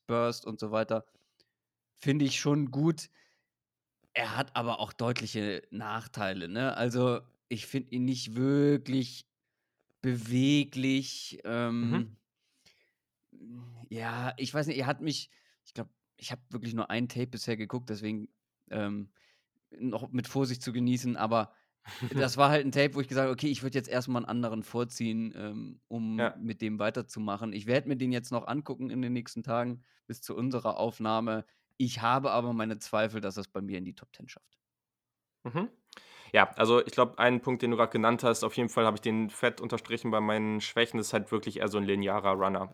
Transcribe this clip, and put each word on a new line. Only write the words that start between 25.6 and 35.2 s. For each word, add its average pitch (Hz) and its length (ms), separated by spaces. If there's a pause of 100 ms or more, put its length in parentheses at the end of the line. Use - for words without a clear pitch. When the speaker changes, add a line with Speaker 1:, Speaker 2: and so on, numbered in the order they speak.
Speaker 1:
um 110 300
Speaker 2:
Ja. 117 200
Speaker 1:
mit 110 240
dem 107 180
weiterzumachen.“ 107 720
Ich 104 140
werd 127 200
mir 139 100
den 127 140
jetzt 120 200
noch 120 160
angucken 131 420
in 123 120
den 123 120
nächsten 117 300
Tagen 120 400 (240)
bis 117 140
zu - 140
unserer 117 420
Aufnahme. 110 680 (320)
Ich 123 240
habe 127 300
aber 120 220
meine 110 260
Zweifel, 110 420
dass 95 160
es 98 100
bei 98 140
mir 98 180
in 92 60
die 92 100
Top - 180
Ten - 160
schafft. - 280 (880)